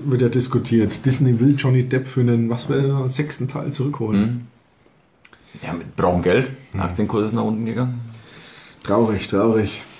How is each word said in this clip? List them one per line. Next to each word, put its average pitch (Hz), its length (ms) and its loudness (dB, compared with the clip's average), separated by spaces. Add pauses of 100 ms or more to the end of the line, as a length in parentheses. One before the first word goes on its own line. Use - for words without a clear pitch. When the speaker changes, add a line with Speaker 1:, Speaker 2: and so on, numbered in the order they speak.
Speaker 1:
wird 127 160 2
ja 120 80 4
diskutiert. 117 760 0
Disney 127 360 2
will 143 160 6
Johnny 127 260 2
Depp 131 240 -2
für - 140 -2
einen, 117 280 2
was 117 200 -4
will 139 200 2
er, 135 200 0
sechsten 147 400 -6
Teil 139 240 -6
zurückholen. 117 480 -2
Speaker 2:
Mhm. - 1500 -10
Ja, 82 60 -6
mit, 82 240 -10
brauchen 90 240 2
Geld. 90 260 4 (260)
Der 95 100 -4
Speaker 1:
Mhm. 85 40 -2
Speaker 2:
Aktienkurs 104 380 0
ist 107 80 -2
nach 113 100 0
unten 110 220 -2
gegangen. 120 340 -4 (840)
Speaker 1:
Traurig, 104 440 2
traurig. 107 540 2 (180)